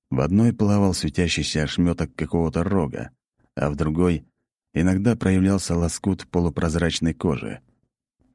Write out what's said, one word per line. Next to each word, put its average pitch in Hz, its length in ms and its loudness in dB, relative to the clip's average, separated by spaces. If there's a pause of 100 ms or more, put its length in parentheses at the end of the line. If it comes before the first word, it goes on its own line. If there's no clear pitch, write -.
(100)
В 65 100 0
одной 104 340 4
плавал 101 400 2
светящийся 78 720 -2
ошметок 85 500 0
какого-то 82 500 -2
рога, 90 460 -2 (440)
а 69 140 -2
в 73 80 -4
другой 78 480 0 (480)
иногда 95 420 2
проявлялся 95 640 2
лоскут 85 520 -2
полупрозрачной 82 840 0
кожи. 55 480 -4 (760)